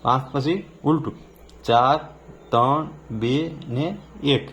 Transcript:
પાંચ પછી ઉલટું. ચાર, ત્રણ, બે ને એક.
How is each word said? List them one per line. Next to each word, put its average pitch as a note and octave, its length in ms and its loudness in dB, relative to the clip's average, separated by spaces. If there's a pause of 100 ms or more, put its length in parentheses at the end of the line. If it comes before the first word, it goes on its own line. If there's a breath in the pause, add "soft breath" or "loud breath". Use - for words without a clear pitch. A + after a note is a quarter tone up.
પાંચ C3 300 0
પછી D#3 340 -2 (180)
ઉલટું. C#3+ 300 0 (500)
ચાર, B2+ 360 4 (500)
ત્રણ, C3+ 380 2 (240)
બે B2+ 400 -2 (160)
ને D3+ 300 -4 (260)
એક. C#3 300 0